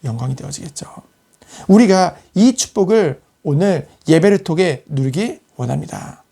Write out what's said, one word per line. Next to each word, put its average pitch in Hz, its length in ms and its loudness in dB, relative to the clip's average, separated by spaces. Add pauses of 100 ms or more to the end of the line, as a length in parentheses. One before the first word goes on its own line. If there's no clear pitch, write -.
영광이 127 320 -6
되어지겠죠. 143 520 -14 (800)
우리가 190 500 4 (160)
이 240 220 4
축복을 196 640 -2 (220)
오늘 165 440 0 (200)
예배를 190 360 4
통해 165 440 -2
누리기 151 520 -4 (160)
원합니다. 143 760 -10